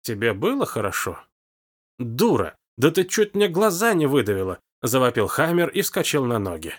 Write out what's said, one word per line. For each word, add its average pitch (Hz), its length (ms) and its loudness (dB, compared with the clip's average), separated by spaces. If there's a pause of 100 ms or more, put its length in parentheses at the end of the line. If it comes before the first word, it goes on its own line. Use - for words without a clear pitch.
"Тебе 113 300 0
было 202 320 -2
хорошо?" 98 540 -4 (800)
"Дура! 120 560 0 (220)
Да 143 160 4
ты 185 100 2
чуть 208 320 -2
мне 202 140 2
глаза 196 460 0
не 156 120 2
выдавила!" — 101 540 0 (200)
завопил 120 460 2
Хаммер 165 440 0
и 196 120 -2
вскочил 156 420 -2
на 120 140 0
ноги. 85 400 -6